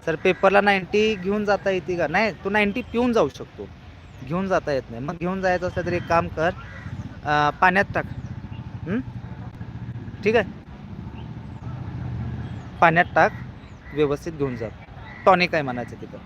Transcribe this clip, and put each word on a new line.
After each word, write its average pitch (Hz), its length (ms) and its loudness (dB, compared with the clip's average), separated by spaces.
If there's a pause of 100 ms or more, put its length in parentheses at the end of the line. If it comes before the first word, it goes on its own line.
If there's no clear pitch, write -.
सर, 160 100 0
पेपरला 190 440 6
नाईंटी 208 540 4
घेऊन 202 300 -2
जाता 196 260 2
येते 180 260 -2
का? 170 100 2
नाही, 190 260 2
तू 196 180 -4
नाईंटी 208 320 2
पिऊन 240 300 2
जाऊ 190 160 4
शकतो, 104 400 -10 (560)
घेऊन 180 240 -2
जाता 165 240 2
येत 131 180 2
नाही. 117 120 -8
मग 165 180 -4
घेऊन 185 220 -2
जायचं 180 260 2
असलं 175 180 -2
तर 175 60 0
एक 175 140 -2
काम 170 220 4
कर, 165 220 2 (760)
अं, 147 260 4
पाण्यात 185 340 6 (100)
टाक. 160 100 0 (840)
हं? 208 140 -2 (1200)
ठीक 220 120 4
आहे, 214 80 4 (2250)
पाण्यात 165 240 8 (100)
टाक, 185 180 6 (640)
व्यवस्थित 147 380 0
घेऊन 139 240 -4
जा. 113 100 -6 (600)
टॉनिक 180 280 6
आहे 156 80 2
म्हणायचं 123 380 -4
तिथं. 101 260 -14